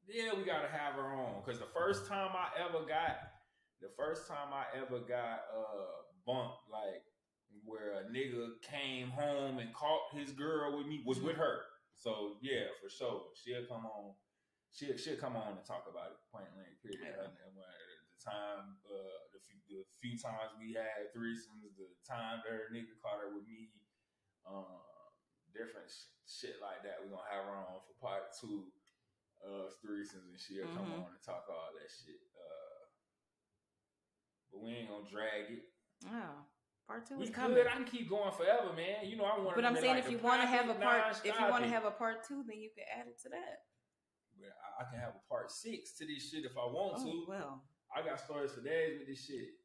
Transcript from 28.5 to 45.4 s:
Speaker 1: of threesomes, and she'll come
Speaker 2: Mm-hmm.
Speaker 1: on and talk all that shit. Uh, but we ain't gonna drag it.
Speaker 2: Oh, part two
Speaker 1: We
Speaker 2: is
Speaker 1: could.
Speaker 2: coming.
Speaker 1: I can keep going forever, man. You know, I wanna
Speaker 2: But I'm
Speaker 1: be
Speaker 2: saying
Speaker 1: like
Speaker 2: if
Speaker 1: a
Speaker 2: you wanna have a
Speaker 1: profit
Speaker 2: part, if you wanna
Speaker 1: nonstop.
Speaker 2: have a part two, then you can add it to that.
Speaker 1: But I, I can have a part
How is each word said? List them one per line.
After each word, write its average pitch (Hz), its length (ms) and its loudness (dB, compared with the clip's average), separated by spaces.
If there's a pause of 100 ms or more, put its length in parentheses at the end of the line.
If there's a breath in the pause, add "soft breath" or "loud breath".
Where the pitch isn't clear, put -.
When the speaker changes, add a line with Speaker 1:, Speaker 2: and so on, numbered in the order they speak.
Speaker 1:
of 98 300 -6 (100)
threesomes, 95 480 -8
and 92 80 -18
she'll 95 300 -6
come 98 180 -4
Speaker 2:
Mm-hmm. 165 160 -4
Speaker 1:
on 87 160 -10
and - 60 -20
talk 90 260 -6
all 80 240 -6
that 78 160 -14
shit. 76 300 -18 (180)
Uh, 82 480 -12 (1700)
but 101 100 -12
we 113 80 -6
ain't 117 180 -6
gonna 104 220 -8
drag 107 400 -2
it. 117 140 -10 (420)
Speaker 2:
Oh, 170 400 -8 (400)
part 226 200 -8
two 277 120 -8
Speaker 1:
We - 60 -2
Speaker 2:
is 233 60 -4
Speaker 1:
could. 226 60 -6
Speaker 2:
coming. 247 300 8
Speaker 1:
I 240 80 2
can 254 100 -2
keep 233 240 -4
going 202 240 2
forever, 196 400 8
man. 190 340 0
You 220 100 -4
know, 208 80 4
I 208 140 6
wanna 190 180 4
Speaker 2:
But 233 80 6
I'm 240 100 8
Speaker 1:
be 240 60 6
Speaker 2:
saying 254 160 10
Speaker 1:
like 254 80 4
Speaker 2:
if - 40 0
Speaker 1:
a 240 40 2
Speaker 2:
you 233 60 2
wanna 247 280 8
have 240 220 8
a 226 60 6
Speaker 1:
profit 214 280 8
Speaker 2:
part, 220 140 4 (100)
if 214 140 4
you 208 100 8
wanna 240 160 8
Speaker 1:
nonstop. 233 40 4
Speaker 2:
have 220 140 4
a 208 60 6
part 226 380 0
two, 277 180 -4
then 214 140 -8
you 214 100 -8
can - 140 -14 (100)
add 240 140 -8
it 240 140 -16
to 254 80 -12
that. - 360 -8 (720)
Speaker 1:
But 98 180 -16
I, 101 280 -8
I 123 60 -8
can 120 100 -8
have 120 140 -4
a - 140 -20
part 117 220 -2